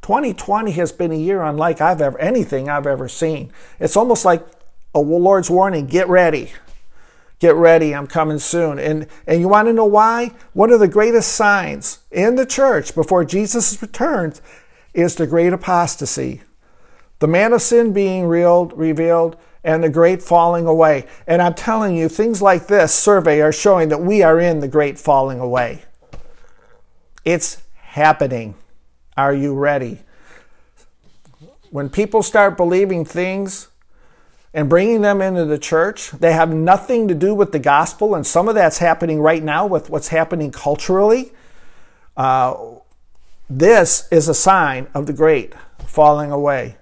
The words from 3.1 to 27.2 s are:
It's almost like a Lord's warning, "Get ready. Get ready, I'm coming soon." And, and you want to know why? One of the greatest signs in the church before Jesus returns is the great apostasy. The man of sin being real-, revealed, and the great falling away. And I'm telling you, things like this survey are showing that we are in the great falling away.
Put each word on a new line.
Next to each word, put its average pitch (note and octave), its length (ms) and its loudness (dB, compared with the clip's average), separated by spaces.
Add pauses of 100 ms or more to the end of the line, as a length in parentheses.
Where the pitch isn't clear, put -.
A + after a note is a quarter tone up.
It's E3 160 -2
almost A#3 300 2
like E3+ 200 2 (500)
a D3+ 40 2
Lord's F3 500 2
warning, F3+ 360 0
"Get F3 240 -2
ready. E3+ 420 2 (880)
Get E3+ 160 6
ready, E3 380 4
I'm C#3+ 140 -8
coming D#3 320 -2
soon." D#3+ 400 -4
And, D3+ 280 -4 (200)
and E3 140 2
you F3+ 60 0
want G#3+ 200 4
to A#3 60 2
know A3+ 120 2
why? A3+ 460 2 (220)
One A3+ 180 2
of A#3 80 6
the G#3 80 6
greatest G#3+ 460 2
signs G3 680 -2 (100)
in G#3+ 260 0
the C4 100 0
church B3 500 -2
before E3 300 0
Jesus G#3 560 -4
returns G#3 600 -4 (520)
is E3+ 220 0
the D#3+ 120 -2
great E3+ 260 2
apostasy. D#3 880 -4 (800)
The D3+ 80 0
man G3 260 2
of A3+ 80 2
sin A#3 320 2
being F#3 340 -2
real-, F3 400 2
revealed, E3 680 -2 (260)
and D#3+ 200 0
the D#3+ 60 2
great E3+ 320 2
falling E3+ 460 2
away. D#3 380 4 (220)
And E3+ 140 2
I'm F3 120 2
telling G#3+ 420 -2
you, E3 140 -2
things G#3 320 -2
like F#3+ 260 2
this G3 260 2
survey E3 480 2
are D3+ 120 2
showing F3 360 2
that D3+ 120 -2
we G3 200 2
are E3 180 6
in E3+ 200 0
the C#3+ 80 -6
great C#3+ 300 -2
falling C3+ 420 0
away. B2 440 -4 (1400)